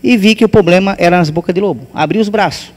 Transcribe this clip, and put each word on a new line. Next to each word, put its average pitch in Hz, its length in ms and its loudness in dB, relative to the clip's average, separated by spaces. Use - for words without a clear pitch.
e 240 140 2
vi 208 160 2
que 220 120 2
o - 40 2
problema 190 480 2
era 175 200 2
nas 165 120 0
bocas 170 240 -4
de 185 80 -2
lobo. 139 320 -6
Abri - 240 -4
os 214 120 0
braços 202 480 -4